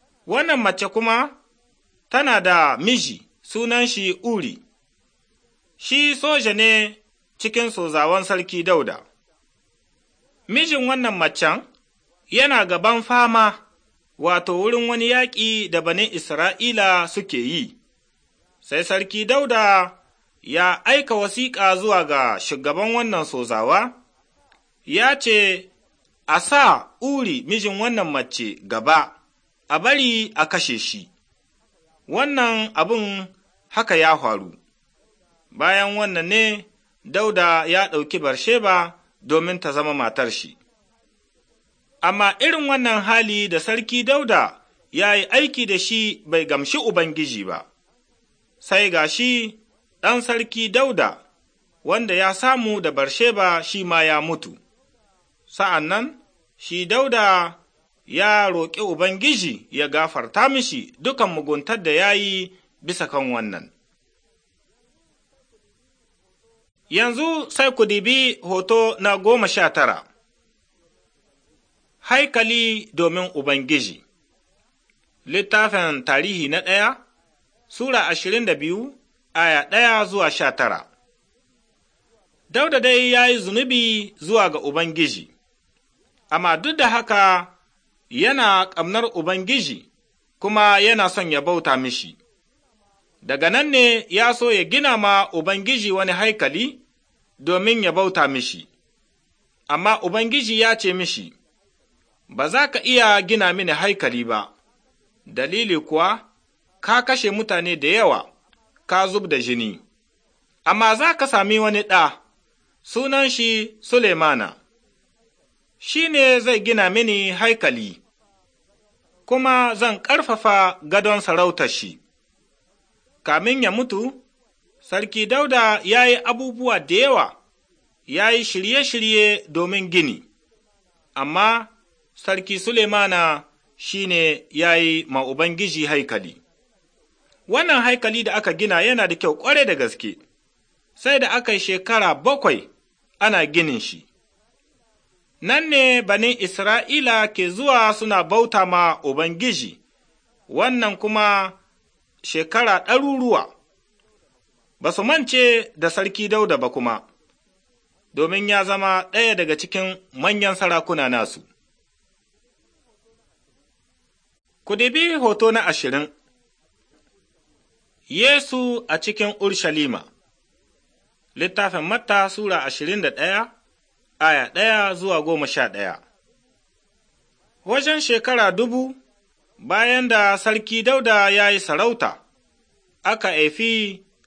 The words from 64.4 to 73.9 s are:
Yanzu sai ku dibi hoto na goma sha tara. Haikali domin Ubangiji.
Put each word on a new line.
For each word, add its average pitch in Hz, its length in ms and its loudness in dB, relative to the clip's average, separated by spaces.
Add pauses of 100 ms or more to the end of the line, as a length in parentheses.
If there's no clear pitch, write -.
Yanzu 240 600 -2
sai 269 260 0
ku 226 100 4
dibi 240 560 0
hoto 190 580 0
na 202 160 0
goma 208 320 2
sha 175 220 2
tara. 113 340 0 (2000)
Haikali 233 920 0
domin 170 400 0
Ubangiji. 135 680 -2 (1200)